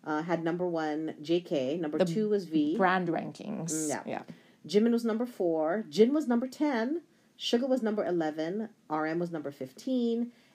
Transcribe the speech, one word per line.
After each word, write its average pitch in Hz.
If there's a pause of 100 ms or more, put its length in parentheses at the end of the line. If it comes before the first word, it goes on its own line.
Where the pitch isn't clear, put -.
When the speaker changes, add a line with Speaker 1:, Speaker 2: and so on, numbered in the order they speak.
Speaker 1:
uh, 151
had 180
number 175
one 156
J 170
K, 151
number 151
Speaker 2:
The 185
Speaker 1:
two 208
was 196
V. 156
Speaker 2:
brand 185
rankings. 160
Speaker 1:
Mm, 156
yeah. 120
Speaker 2:
Yeah. - (460)
Speaker 1:
Jimin 208
was 233
number 226
four. 170
Jin 214
was 302
number 240
ten. 277 (360)
Suga 247
was 254
number 208
eleven. 165 (200)
R 156
M 160
was 175
number 151
fifteen. 240 (240)